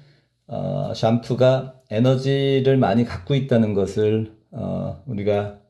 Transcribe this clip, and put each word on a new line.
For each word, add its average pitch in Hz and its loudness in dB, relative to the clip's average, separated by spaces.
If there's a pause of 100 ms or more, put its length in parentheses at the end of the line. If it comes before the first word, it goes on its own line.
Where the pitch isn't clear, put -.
(460)
어, 98 -6
샴푸가 123 2 (160)
에너지를 135 2
많이 117 4
갖고 - -4
있다는 117 2
것을, 107 0 (200)
어, 95 -8
우리가 104 -4 (120)